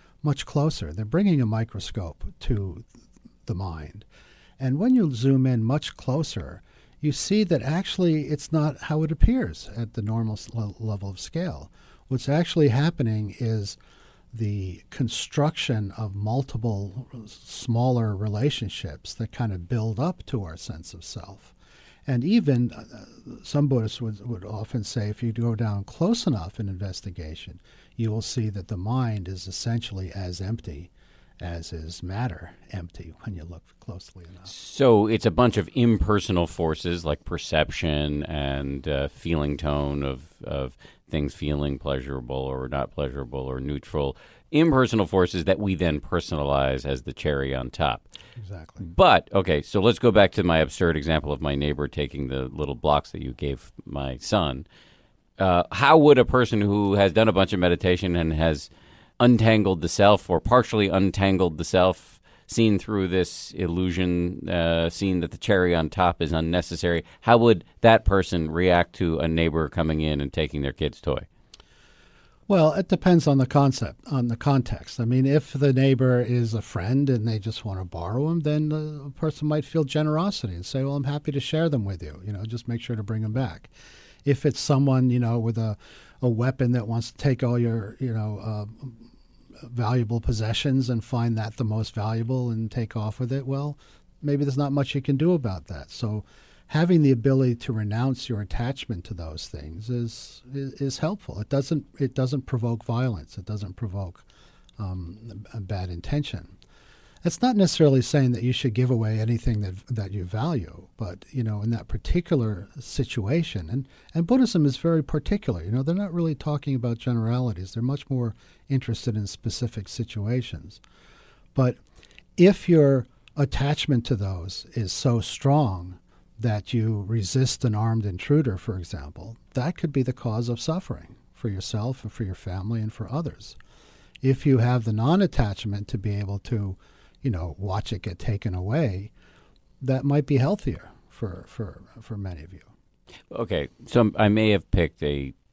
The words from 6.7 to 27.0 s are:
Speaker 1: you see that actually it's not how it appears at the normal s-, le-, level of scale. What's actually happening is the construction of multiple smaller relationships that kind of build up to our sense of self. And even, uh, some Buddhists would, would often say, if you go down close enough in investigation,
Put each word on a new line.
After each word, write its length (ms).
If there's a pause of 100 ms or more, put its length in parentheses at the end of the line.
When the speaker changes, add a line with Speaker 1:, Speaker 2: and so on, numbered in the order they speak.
Speaker 1:
you 120
see 320
that 180
actually 600
it's 280
not 320
how 220
it 80
appears 640
at 180
the 80
normal 300
s-, 200
le-, 280
level 280
of 120
scale. 500 (380)
What's 200
actually 420
happening 680
is 380 (580)
the 560
construction 1080
of 180
multiple 920 (200)
smaller 880
relationships 960
that 160
kind 220
of 160
build 320
up 260
to 160
our 140
sense 360
of 120
self. 500 (520)
And 180
even, 480
uh, 320 (380)
some 260
Buddhists 320
would, 260
would 180
often 400
say, 240
if 140
you 100
go 220
down 300
close 420
enough 320
in 100
investigation, 920 (360)